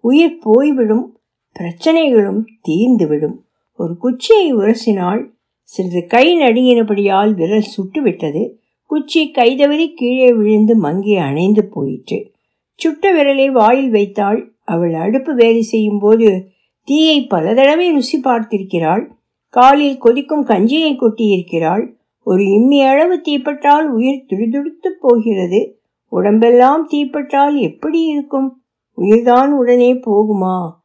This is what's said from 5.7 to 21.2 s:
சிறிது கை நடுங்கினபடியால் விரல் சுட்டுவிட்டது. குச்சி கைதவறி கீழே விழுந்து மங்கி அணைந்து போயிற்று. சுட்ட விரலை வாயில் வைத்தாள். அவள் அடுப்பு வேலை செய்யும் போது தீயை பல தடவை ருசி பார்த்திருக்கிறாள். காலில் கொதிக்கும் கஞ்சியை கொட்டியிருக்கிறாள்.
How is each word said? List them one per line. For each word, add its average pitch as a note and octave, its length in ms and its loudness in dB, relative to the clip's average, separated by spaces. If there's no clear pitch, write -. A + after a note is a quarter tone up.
சிறிது F3+ 340 -6
கை B3 200 2
நடுங்கினபடியால் A3 960 0
விரல் G3+ 380 -2
சுட்டுவிட்டது. F#3+ 720 -4
குச்சி D4+ 400 -2
கைதவறி C#4+ 580 0
கீழே B3+ 440 0
விழுந்து G#3+ 440 2
மங்கி G3 420 -2
அணைந்து F3 480 0
போயிற்று. - 520 -8
சுட்ட E4 320 -2
விரலை C#4 380 2
வாயில் B3+ 400 2
வைத்தாள். G3+ 480 -2
அவள் E3+ 300 -2
அடுப்பு G#3+ 400 -4
வேலை A3+ 280 2
செய்யும் G#3+ 360 -2
போது A3 300 2
தீயை D#4 340 2
பல E3+ 220 -4
தடவை D4 340 2
ருசி D4+ 300 -2
பார்த்திருக்கிறாள். G3+ 880 -2
காலில் C4+ 440 4
கொதிக்கும் C#4 480 0
கஞ்சியை C4 460 0
கொட்டியிருக்கிறாள். G3+ 920 -2